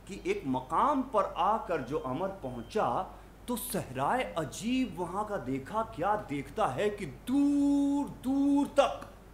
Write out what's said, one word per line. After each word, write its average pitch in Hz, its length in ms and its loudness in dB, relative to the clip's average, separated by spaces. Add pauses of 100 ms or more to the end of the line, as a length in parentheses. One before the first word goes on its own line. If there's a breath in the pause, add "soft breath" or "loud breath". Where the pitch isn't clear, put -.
कि 185 180 -10
एक 196 200 0
मकाम 180 560 2
पर 196 360 2
आकर 185 440 2
जो 127 180 -4
अमर 139 280 -2
पहुंचा 131 880 -2 (320 loud breath)
तो 247 80 -2
सहराए 170 840 -2
अजीब 190 600 -2
वहां 185 240 -2
का 208 140 -4
देखा 135 440 -4
क्या 208 340 0
देखता 156 520 -2
है 156 220 0
कि 202 160 -4
दूर 285 1040 2
दूर 277 580 4
तक, - 340 2 (320)